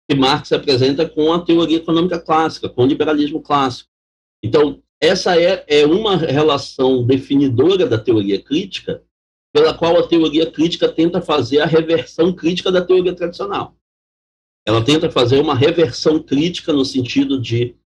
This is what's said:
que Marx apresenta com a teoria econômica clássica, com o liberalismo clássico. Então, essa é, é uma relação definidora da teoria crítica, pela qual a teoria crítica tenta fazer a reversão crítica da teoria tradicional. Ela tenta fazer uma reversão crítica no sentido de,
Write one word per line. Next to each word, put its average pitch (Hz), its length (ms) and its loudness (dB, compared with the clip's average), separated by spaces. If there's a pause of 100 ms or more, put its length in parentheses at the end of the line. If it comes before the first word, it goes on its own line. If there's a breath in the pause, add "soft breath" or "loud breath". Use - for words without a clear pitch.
que 147 60 0
Marx 139 380 0
apresenta 139 560 0
com 156 240 0
a 175 80 0
teoria 165 380 0
econômica 170 420 -2
clássica, 156 480 -2
com 123 140 -2
o 127 40 4
liberalismo 151 540 -2
clássico. 135 480 -4 (560)
Então, 143 380 0 (180)
essa 180 400 2
é, 185 260 0
é 147 200 4
uma 196 300 0
relação 135 840 0
definidora 139 840 2
da 117 100 0
teoria 104 460 0
crítica, 180 600 -8 (500)
pela 151 200 2
qual 170 240 0
a 170 100 2
teoria 160 440 0
crítica 165 380 -2
tenta 175 340 0
fazer 147 380 0
a 156 60 0
reversão 165 680 0
crítica 180 360 -4
da 180 140 2
teoria 180 300 0
tradicional. 175 600 -8 (920)
Ela 113 180 0
tenta 156 260 2
fazer 131 300 2
uma 156 140 0
reversão 156 680 0
crítica 165 480 -2
no 139 140 0
sentido 135 560 -2
de, 117 340 -4 (240)